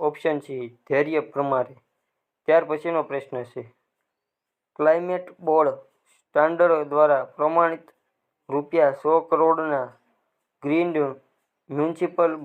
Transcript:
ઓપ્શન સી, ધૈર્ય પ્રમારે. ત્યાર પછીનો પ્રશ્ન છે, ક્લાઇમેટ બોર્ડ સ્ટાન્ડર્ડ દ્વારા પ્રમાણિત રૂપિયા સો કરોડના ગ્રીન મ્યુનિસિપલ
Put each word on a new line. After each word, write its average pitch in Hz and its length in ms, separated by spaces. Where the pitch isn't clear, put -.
ઓપ્શન 151 380
સી, 127 200
ધૈર્ય 147 340
પ્રમારે. 135 420
ત્યાર 160 200
પછીનો 160 360
પ્રશ્ન 139 320
છે, 123 100
ક્લાઇમેટ 175 500
બોર્ડ 156 300
સ્ટાન્ડર્ડ 160 760
દ્વારા 143 460
પ્રમાણિત 165 500
રૂપિયા 143 540
સો 151 100
કરોડના 156 580
ગ્રીન 165 280
મ્યુનિસિપલ 165 640